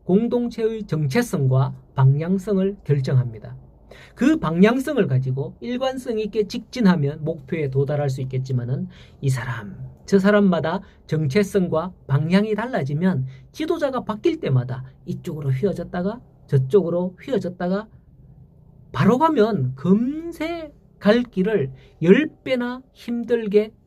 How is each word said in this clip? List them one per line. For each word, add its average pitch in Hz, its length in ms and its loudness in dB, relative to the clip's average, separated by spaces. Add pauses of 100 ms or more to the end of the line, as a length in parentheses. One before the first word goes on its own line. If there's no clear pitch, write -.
공동체의 226 800 0
정체성과 139 920 0 (200)
방향성을 185 880 2
결정합니다. 123 760 -2 (580)
그 311 220 2
방향성을 226 720 2
가지고 131 520 -2
일관성 247 600 -4
있게 214 280 -2
직진하면 165 760 0
목표에 156 460 -4
도달할 139 400 0
수 131 120 -4
있겠지만은 127 640 -4 (340)
이 139 80 0
사람, 117 480 -6 (280)
저 196 140 4
사람마다 190 640 2 (260)
정체성과 175 840 0 (140)
방향이 185 480 2
달라지면 165 720 -2 (260)
지도자가 302 540 -2
바뀔 311 340 -2
때마다 123 460 -2 (200)
이쪽으로 147 460 -6
휘어졌다가 180 720 -4 (260)
저쪽으로 175 760 2
휘어졌다가 190 640 -2 (1040)
바로 233 260 4
가면 220 580 2
금세 311 960 -2 (280)
갈 226 240 4
길을 185 480 -2 (300)
열 240 280 6 (140)
배나 254 380 -4 (120)
힘들게 220 800 0 (140)